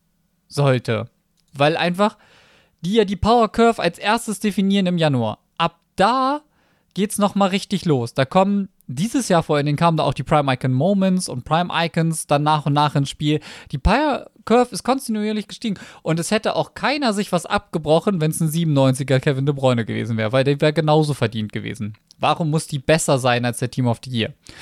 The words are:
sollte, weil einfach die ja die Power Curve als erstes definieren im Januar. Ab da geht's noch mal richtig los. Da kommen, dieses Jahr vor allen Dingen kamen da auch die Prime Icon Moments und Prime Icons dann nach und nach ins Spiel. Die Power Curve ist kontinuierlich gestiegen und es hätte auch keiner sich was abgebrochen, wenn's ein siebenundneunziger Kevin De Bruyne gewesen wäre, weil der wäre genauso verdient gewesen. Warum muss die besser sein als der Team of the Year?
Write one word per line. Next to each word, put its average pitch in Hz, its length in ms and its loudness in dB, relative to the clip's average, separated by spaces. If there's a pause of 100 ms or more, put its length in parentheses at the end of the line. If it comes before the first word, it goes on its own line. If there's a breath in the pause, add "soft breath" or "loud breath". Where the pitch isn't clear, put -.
(480)
sollte, 123 600 0 (420)
weil 147 240 0
einfach 180 420 0 (600 soft breath)
die 180 140 -4
ja 226 100 4
die 196 140 -4
Power 226 340 4
Curve 233 300 2
als 170 180 -2
erstes 220 400 -2
definieren 196 460 0
im 180 120 0
Januar. 131 420 0 (180)
Ab - 240 -4 (160)
da 262 440 2 (520)
geht's 202 240 -4
noch 202 180 0
mal 196 140 2
richtig 196 340 -4
los. 127 300 0
Da 135 100 0
kommen, 196 460 0 (180)
dieses 220 400 -2
Jahr 170 140 4
vor 160 140 -2
allen 143 100 0
Dingen 147 120 0
kamen 170 200 2
da 135 60 0
auch 139 100 0
die 139 100 -8
Prime 139 300 2
Icon 127 200 -2
Moments 185 540 0
und 123 160 -8
Prime 170 300 -2
Icons 165 540 -2
dann 147 160 2
nach 151 220 2
und 143 80 0
nach 147 220 2
ins 139 140 0
Spiel. 151 300 -2 (320 loud breath)
Die 143 80 -6
Power 247 500 0 (160)
Curve 240 280 2
ist 180 100 -10
kontinuierlich 214 640 -2
gestiegen - 320 -8 (240 loud breath)
und 165 160 0
es 165 100 -4
hätte 214 260 0
auch - 180 -4
keiner 254 400 -2
sich 196 180 -4
was 175 140 -2
abgebrochen, 165 760 0
wenn's 156 200 0
ein 165 80 2
siebenundneunziger 139 720 2
Kevin 135 260 0
De 143 100 0
Bruyne 127 300 2
gewesen 110 320 -4
wäre, 110 160 -2
weil 131 100 4
der 143 180 0
wäre 151 120 2
genauso 151 400 2
verdient 107 400 -4
gewesen. 107 440 -8 (220)
Warum 151 300 0
muss 156 180 -2
die 147 120 -6
besser 156 400 2
sein 123 260 0
als 120 140 -2
der 123 120 -4
Team 127 160 -2
of 117 160 -2
the 131 80 -12
Year? 117 220 -2 (280 loud breath)